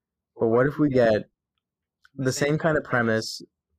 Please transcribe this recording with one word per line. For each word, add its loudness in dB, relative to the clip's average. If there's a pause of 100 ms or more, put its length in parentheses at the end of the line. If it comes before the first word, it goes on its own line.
(400)
but 0
what 2
if -6
we 2
get 2 (920)
the -2
same -2
kind 0
of -2
premise, -2 (380)